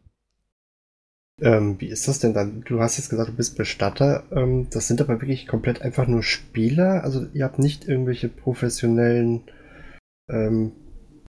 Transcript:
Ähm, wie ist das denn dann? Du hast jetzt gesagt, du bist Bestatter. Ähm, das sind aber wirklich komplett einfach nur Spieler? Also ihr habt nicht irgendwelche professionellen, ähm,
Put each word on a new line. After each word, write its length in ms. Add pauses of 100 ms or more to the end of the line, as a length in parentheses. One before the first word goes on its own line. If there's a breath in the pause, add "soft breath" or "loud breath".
(1400)
Ähm, 400
wie 60
ist 200
das 120
denn 140
dann? 280
Du 180
hast 180
jetzt 120
gesagt, 200
du 60
bist 220
Bestatter. 760
Ähm, 380
das 180
sind 140
aber 200
wirklich 260
komplett 340
einfach 260
nur 160
Spieler? 800
Also 300
ihr 100
habt 160
nicht 260
irgendwelche 440
professionellen, 1120 (840 loud breath)
ähm, 420 (680)